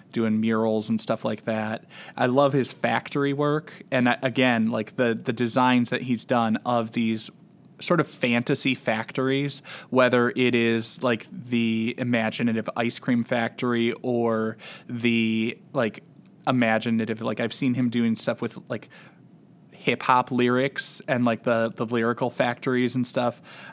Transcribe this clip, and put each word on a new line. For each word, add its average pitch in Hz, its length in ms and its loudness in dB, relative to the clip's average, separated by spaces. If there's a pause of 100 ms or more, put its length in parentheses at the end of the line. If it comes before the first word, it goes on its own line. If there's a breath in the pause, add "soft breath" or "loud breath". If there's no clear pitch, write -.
(100 loud breath)
doing 110 300 0
murals 110 480 0
and 113 120 0
stuff - 240 -2
like 113 200 -4
that. 110 400 -4 (320 loud breath)
I 123 100 2
love 135 260 4
his 135 200 0
factory 139 600 -2
work. 147 600 -2
And 123 160 4
I, 120 140 2
again, 120 480 2
like, 113 260 -6
the, 120 180 2
the 113 180 -4
designs 123 580 2
that 120 120 -2
he's 123 220 -4
done 113 400 2
of 117 280 -2
these 113 380 -2 (500)
sort 175 180 2
of 147 80 2
fantasy 123 680 0
factories, 131 840 -2 (300 loud breath)
whether 123 460 4
it 123 180 4
is, 117 480 2
like, 120 300 0
the 117 640 -2
imaginative 117 800 0
ice 117 240 -2
cream 120 240 0
factory 117 680 0 (100)
or 113 540 0 (320 loud breath)
the, 113 720 0 (140)
like, 117 320 -2 (420)
imaginative, 113 720 0
like, 117 200 -4
I've 117 120 -4
seen 127 220 -2
him 123 160 0
doing 117 240 0
stuff 110 260 -4
with, 120 160 -6 (120)
like, 113 200 -10 (840 loud breath)
hip - 320 -2
hop 127 260 4
lyrics 123 800 0
and, 123 160 2
like, 117 180 0
the, 113 320 0
the 123 100 -6
lyrical 117 460 -2
factories 123 640 -2
and 127 100 -2
stuff, 123 380 -2 (300 loud breath)